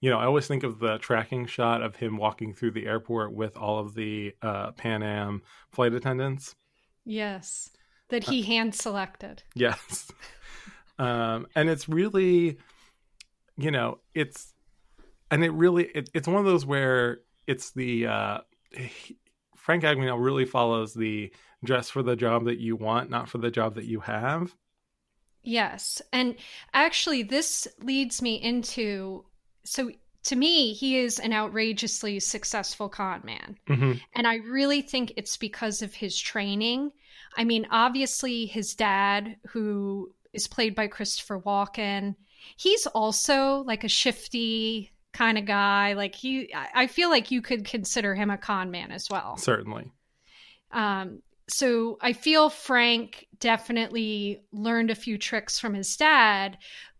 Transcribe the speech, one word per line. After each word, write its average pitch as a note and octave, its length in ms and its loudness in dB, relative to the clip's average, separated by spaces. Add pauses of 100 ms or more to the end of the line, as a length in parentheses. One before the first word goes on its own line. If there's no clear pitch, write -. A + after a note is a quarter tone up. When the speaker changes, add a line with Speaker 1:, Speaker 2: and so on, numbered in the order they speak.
Speaker 1:
You C3 100 2
know, A2+ 80 4
I A#2 60 0
always C#3 240 4
think C3+ 160 -2
of A2+ 140 -4
the A2 200 0
tracking A#2+ 480 0
shot A#2 360 0
of A2 140 -6
him A2 200 -4
walking G#2+ 380 -4
through A2+ 180 -2
the A2 140 -6
airport A2 480 -4
with G#2+ 220 -6
all G#2+ 220 -2
of G#2 160 -6
the, G#2+ 480 -6
uh, G#2 300 -4
Pan A2 300 -4
Am G#2 400 -4 (280)
flight A#2+ 220 2
attendants. C3+ 640 -4 (480)
Speaker 2:
Yes, G#3 640 -8 (380)
that A#3+ 160 -2
he B3+ 180 0
Speaker 1:
Uh, F#3+ 40 -4
Speaker 2:
hand A3+ 280 0
selected. - 680 -8 (120)
Speaker 1:
Yes. - 640 0
<laughs> - 40 -20 (800)
Um, A#2 480 0 (100)
and D#3 120 4
it's D#3 200 -2
really, F3+ 720 4 (960)
you D3+ 140 0
know, B2 280 0 (160)
it's, - 380 -4 (800)
and D3+ 120 4
it E3 100 4
really, E3+ 320 6
it, - 300 -6
it's D#3+ 140 -2
one F#3 80 4
of G3+ 80 4
those E3+ 220 4
where C3 540 2 (260)
it's C3+ 240 -4
the, A#2+ 360 -2
uh, G#2+ 320 0 (320)
he, - 460 -14 (400)
Frank E3 260 0
Abagnale C3 400 2
really C3+ 220 2
follows A#2 500 0
the G#2+ 380 -4 (320)
dress B2 240 2
for C#3 140 -4
the A#2+ 120 2
job A#2 300 2
that A#2+ 140 0
you A2+ 180 -2
want, A2+ 340 0
not A#2+ 180 -4
for B2 100 -8
the A#2 120 0
job A2+ 260 0
that A2+ 100 -10
you A2+ 140 -4
have. C3 540 -4 (880)
Speaker 2:
Yes. A3 600 -4 (100)
And B3 240 0 (380)
actually, D4 480 2
this C4 440 0 (140)
leads C4+ 420 -2
me A3+ 120 0
into, G#3+ 920 -4 (400)
so B3 260 -4 (340)
to C4+ 120 0
me, C#4+ 360 4
he C4 260 0
is A#3+ 200 0
an A3+ 140 -2
outrageously G#3+ 880 -2
successful G3+ 680 -4
con F#3+ 360 -4
man. G#3 320 -12 (120)
Speaker 1:
Mm-hmm. C3+ 240 4 (220)
Speaker 2:
And A#3 120 2
I A3+ 100 4
really C4+ 460 0
think B3+ 340 -4
it's - 200 -6
because G#3+ 460 -4
of G#3 120 -8
his F#3+ 240 -6
training. A3 720 -2 (440)
I A3+ 80 0
mean, A3+ 260 2
obviously, B3 760 2
his G3+ 280 -6
dad, G3+ 640 2 (120)
who G3+ 640 -4 (200)
is G#3 140 -4
played A3 280 0
by G#3+ 120 0
Christopher G3+ 520 -6
Walken, G3+ 800 -2 (400)
he's G#4 300 4
also, C4+ 800 2
like, A3+ 180 -2
a G#3+ 40 -2
shifty A3+ 1000 0 (220)
kind A3+ 260 2
of G3+ 60 -4
guy. G3+ 480 4
Like, G3 220 -2
he, C4 400 -6
I, D3+ 200 -6
I B3 120 4
feel E4+ 240 2
like C4 200 4
you B3 120 0
could G#3+ 220 -2
consider G3+ 500 -2
him G#3 160 0
a G3 80 -2
con F#3 320 -2
man F3 220 -8
as - 180 -8
well. - 260 -4
Speaker 1:
Certainly. A2 540 -2 (800)
Speaker 2:
Um, G3 500 -2 (280)
so A#3 520 2
I A#3+ 140 2
feel D#4 340 6
Frank A#3+ 800 0 (120)
definitely A3+ 1040 -2 (100)
learned A3+ 380 2
a A3 40 0
few G#3+ 240 -6
tricks - 400 -4
from G#3 160 -4
his G3 220 -4
dad, G#3+ 600 6 (440)